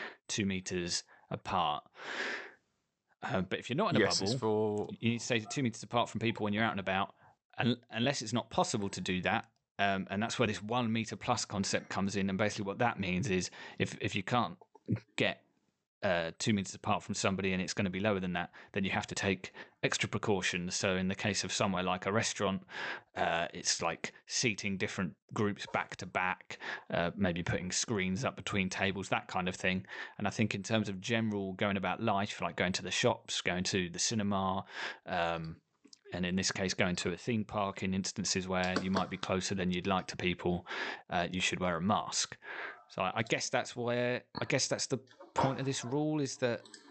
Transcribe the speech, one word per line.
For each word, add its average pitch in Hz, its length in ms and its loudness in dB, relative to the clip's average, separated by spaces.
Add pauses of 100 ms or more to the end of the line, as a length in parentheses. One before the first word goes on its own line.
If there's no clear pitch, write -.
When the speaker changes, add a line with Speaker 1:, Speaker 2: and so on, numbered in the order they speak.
(280)
Speaker 1:
two 110 180 0
meters 92 580 -2 (280)
apart. 80 520 0 (1400)
Uh, 113 200 0
but 92 180 -2
if - 100 -8
you're 120 80 -2
not 196 140 2
in 147 60 4
a - 20 8
Speaker 2:
Yes, 95 220 4
it's 98 120 2
Speaker 1:
bubble, 107 540 2
Speaker 2:
for - 120 -10
Speaker 1:
you 113 120 2
need 117 80 0
to - 60 -8
stay 120 140 2
two 110 240 -2
meters 110 200 -2
apart 117 260 0
from 110 100 -4
people 110 240 0
when 104 80 2
you're 104 120 2
out 113 80 2
and 98 80 -4
about, 95 340 0 (440)
un-, 120 200 2 (140)
unless 123 300 0
it's 120 120 -4
not 113 160 0
possible 117 400 0
to 98 100 -6
do 92 220 0
that. 95 240 2 (340)
Um, 98 320 2
and 101 100 0
that's 113 160 -2
where 120 100 6
this 101 140 -2
one 113 320 0
meter 113 220 -2
plus 117 300 0
concept - 440 0
comes 98 260 0
in. 98 140 2
And 95 80 0
basically 104 280 0
what 98 140 -2
that 120 200 2
means 92 300 0
is 90 200 2 (300)
if, - 220 -2
if 104 140 -2
you 101 80 -2
can't 101 320 0 (600)
get, - 240 2 (640)
uh, 85 340 2
two - 160 4
meters 98 220 0
apart 101 260 0
from - 140 -6
somebody 95 380 2
and 92 80 2
it's 87 120 -4
gonna 101 160 0
be 92 120 -2
lower 101 180 2
than 92 140 -2
that, 87 180 -2 (220)
then 101 100 0
you 92 80 0
have 107 160 0
to - 80 -8
take 98 360 0 (320)
extra - 240 0
precautions. 92 680 0
So 95 220 2
in 92 100 2
the 95 80 0
case - 300 0
of 92 80 -4
somewhere 98 280 2
like 92 240 0
a 98 60 2
restaurant, 101 500 2 (540)
uh, 85 380 2
it's - 280 -2
like 82 320 -2 (140)
seating 101 500 0
different 95 380 -2 (180)
groups 101 400 0
back - 240 -2
to - 80 -10
back, 92 540 -2 (340)
uh, 85 220 2
maybe 90 260 2
putting 87 300 -2
screens 95 540 0
up 95 100 -2
between 92 340 0
tables, 95 400 -2
that 117 180 0
kind 90 200 -2
of 90 80 -2
thing. 92 300 0 (320)
And 104 100 -2
I - 20 0
think 107 240 2
in 101 80 -4
terms 107 280 2
of 95 120 -6
general 104 520 0
going 101 240 2
about 92 260 -2
life, 104 380 2
like 85 160 -2
going 92 160 2
to - 100 -4
the 92 80 -6
shops, - 480 2
going 90 260 0
to 92 240 2
the 85 100 -6
cinema, 98 640 0 (420)
um, 85 480 -2 (560)
and 90 160 -2
in 90 80 0
this 95 160 2
case, 95 220 0
going 90 240 2
to 92 160 0
a 85 40 -4
theme 110 280 -2
park 98 360 -2
in 95 120 0
instances 95 520 0
where 92 380 2
you 95 80 0
might 92 180 2
be 90 80 -6
closer 95 380 0
than 90 160 2
you'd 90 160 0
like 92 200 4
to - 100 -8
people, 87 500 0 (420)
uh, 87 220 0
you 90 80 -2
should 90 220 0
wear 90 160 2
a 82 40 -2
mask. 90 560 0 (520)
So - 120 -2
I, 95 140 2
I 113 80 2
guess 135 260 -2
that's - 260 -2
where, 123 460 0 (180)
I 123 60 -2
guess 131 220 2
that's 110 180 -2
the 127 140 -2 (340)
point 135 260 2
of 135 60 -4
this 131 180 -2
rule, 151 380 2
is 131 160 -2
that 120 240 2 (300)